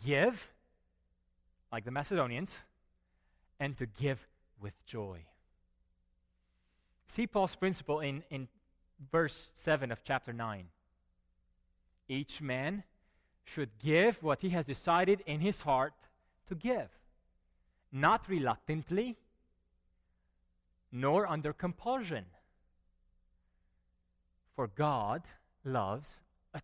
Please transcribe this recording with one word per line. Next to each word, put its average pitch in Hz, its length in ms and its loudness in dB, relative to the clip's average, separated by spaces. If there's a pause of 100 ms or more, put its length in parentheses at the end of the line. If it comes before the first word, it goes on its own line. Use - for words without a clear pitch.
give, 156 480 2 (1200)
like 113 120 -6
the 120 60 -8
Macedonians, 139 680 -2 (1000)
and 139 200 -4
to 127 80 -4
give 131 400 -4 (340)
with 101 140 -10 (120)
joy. 98 340 -8 (1900)
See 226 200 -2
Paul's 190 300 0
principle 175 440 -2
in, 139 300 -4
in 135 180 -8 (600)
verse 165 440 0
seven 139 360 0
of 117 140 -8
chapter 131 280 -2
nine. 107 360 -6 (1400)
Each 135 320 -6
man 147 440 -4 (600)
should 139 340 -6
give 170 440 4
what 147 180 2
he 190 100 -2
has 175 140 0
decided 175 640 4
in 151 140 -2
his 196 220 0
heart 135 320 2 (540)
to 190 60 -6
give, 180 340 -2 (1040)
not 156 360 4
reluctantly, 160 880 0 (1800)
nor 143 340 2
under 151 260 -2
compulsion. 185 720 -4 (2250)
For 123 120 -2
God 131 560 0 (420)
loves 123 560 -2 (320)
a 156 120 -10